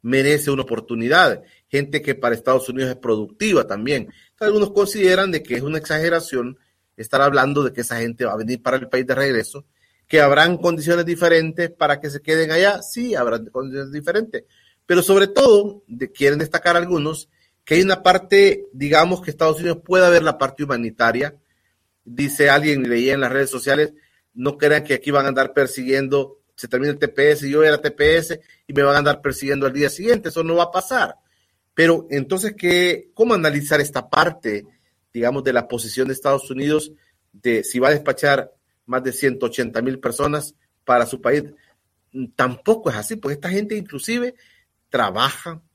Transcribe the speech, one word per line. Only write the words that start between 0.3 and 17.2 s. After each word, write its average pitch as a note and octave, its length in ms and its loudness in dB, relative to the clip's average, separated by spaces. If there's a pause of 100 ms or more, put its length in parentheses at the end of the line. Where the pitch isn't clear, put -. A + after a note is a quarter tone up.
una C3+ 100 -2
oportunidad, A#2+ 800 0 (260)
gente C#3+ 340 -4
que C#3 120 -4
para A#2 220 -2
Estados B2+ 320 0
Unidos B2+ 220 -4
es B2+ 60 -8
productiva A#2+ 720 -2
también. A#2 360 -4
Entonces, - 440 -10
algunos G#3 240 2
consideran G3 640 2
de D#3 100 -4
que - 140 -6
es B2 60 -6
una D3+ 160 -6
exageración D#3 760 -4 (400)
estar B2 240 -2
hablando C#3 440 2
de B2 80 -2
que - 80 -8
esa A#2 180 -8
gente A#2 260 -6
va G#2 100 -2
a - 20 -6
venir A2+ 260 -6
para B2+ 140 0
el B2+ 120 -6
país B2+ 200 -2
de C3 80 0
regreso, C3+ 480 -2 (420)
que D#3 140 4
habrán D3 360 4
condiciones E3+ 480 0
diferentes E3 680 0
para C#3+ 300 -2
que D3+ 100 -8
se C#3+ 120 -12
queden D#3+ 300 0
allá, F#3 280 2
sí, A#3 360 -6
habrán A2+ 300 -2
condiciones C3+ 440 -10
diferentes, E3+ 540 -6 (420)
pero F3 160 4
sobre G3 240 4
todo, G#3 640 4
de, B2 240 -10
quieren C#3+ 260 2
destacar E3+ 380 0
algunos, E3 520 -2 (340)